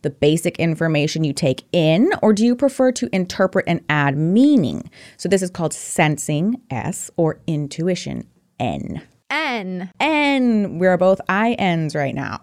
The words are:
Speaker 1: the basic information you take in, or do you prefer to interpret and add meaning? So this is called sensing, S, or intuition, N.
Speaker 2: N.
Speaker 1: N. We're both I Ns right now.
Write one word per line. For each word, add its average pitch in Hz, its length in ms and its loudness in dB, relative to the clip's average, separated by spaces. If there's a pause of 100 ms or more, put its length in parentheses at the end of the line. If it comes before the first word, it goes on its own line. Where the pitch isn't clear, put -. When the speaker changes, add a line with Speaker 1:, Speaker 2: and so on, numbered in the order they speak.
Speaker 1:
the 147 80 -4
basic 147 480 0
information 160 680 0
you 139 80 -2
take 131 300 0 (100)
in, 170 360 4 (120)
or 220 100 4
do 214 140 2
you 240 100 4
prefer 254 380 2
to 254 200 -6
interpret 190 540 0
and 170 220 0
add 143 280 0
meaning? 185 720 2 (280)
So - 100 -8
this 190 140 2
is 180 80 -4
called 160 240 -4
sensing, 156 880 -2 (100)
S, - 460 -8
or 165 300 0
intuition, 151 760 -4 (360)
N. 80 400 -6 (280)
Speaker 2:
N. 202 680 -6
Speaker 1:
N. 269 800 2
We're 180 180 4
both 185 300 4
I 220 340 2
Ns 165 340 0
right 135 200 -2
now. - 280 -6